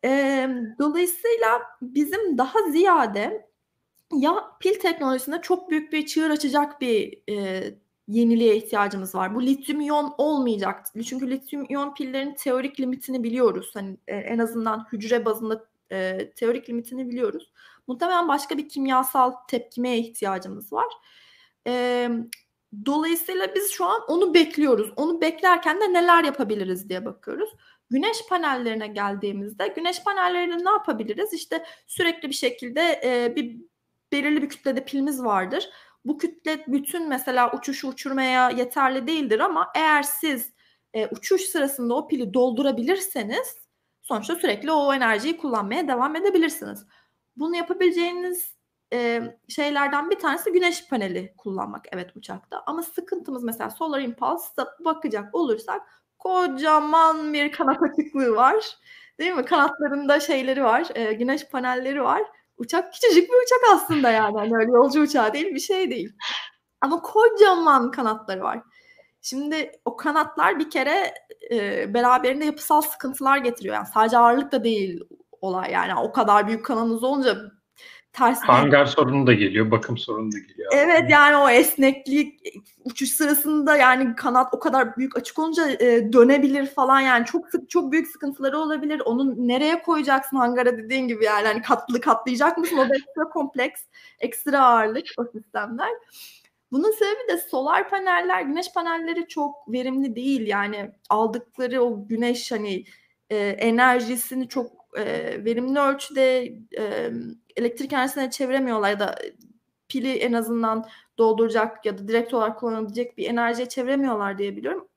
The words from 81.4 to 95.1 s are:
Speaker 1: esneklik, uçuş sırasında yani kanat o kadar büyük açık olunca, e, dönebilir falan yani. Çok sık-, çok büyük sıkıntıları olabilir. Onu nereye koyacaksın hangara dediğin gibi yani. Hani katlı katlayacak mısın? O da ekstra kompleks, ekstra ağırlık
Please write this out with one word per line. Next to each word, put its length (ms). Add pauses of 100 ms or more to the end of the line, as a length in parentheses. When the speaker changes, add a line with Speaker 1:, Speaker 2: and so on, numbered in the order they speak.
Speaker 1:
esneklik, 920 (440)
uçuş 260
sırasında 640
yani 380
kanat 400
o 40
kadar 380
büyük 200
açık 220
olunca, 320
e, 420
dönebilir 540
falan 340
yani. 260
Çok 240
sık-, 200
çok 220
büyük 160
sıkıntıları 500
olabilir. 460
Onu 440
nereye 340
koyacaksın 540
hangara 420
dediğin 300
gibi 160
yani. 220
Hani 160
katlı 380
katlayacak 580
mısın? 180
O 120
da 60
ekstra 300
kompleks, 580 (380)
ekstra 440
ağırlık 420 (120)